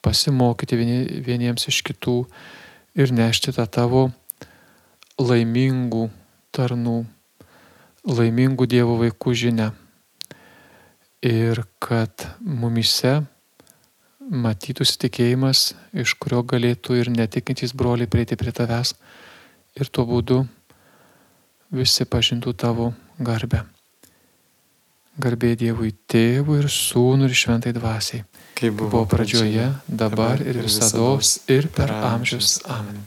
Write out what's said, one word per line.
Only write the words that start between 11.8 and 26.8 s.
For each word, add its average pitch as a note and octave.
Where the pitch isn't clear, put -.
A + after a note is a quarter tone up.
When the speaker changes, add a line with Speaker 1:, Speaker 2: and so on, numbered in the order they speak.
Speaker 1:
kad A2+
mumyse A#2+
matytųsi B2+
tikėjimas, B2+
iš C3
kurio B2
galėtų A#2+
ir A#2+
netikintys A#2+
broliai A#2+
prieiti A#2
prie B2+
tavęs A#2+
ir C#3
tuo B2
būdu A#2+
visi B2+
pažintų A#2+
tavo A#2
garbę. A#2
Garbė A#2+
Dievui A2+
Tėvui C3+
ir C#3+
Sūnui C3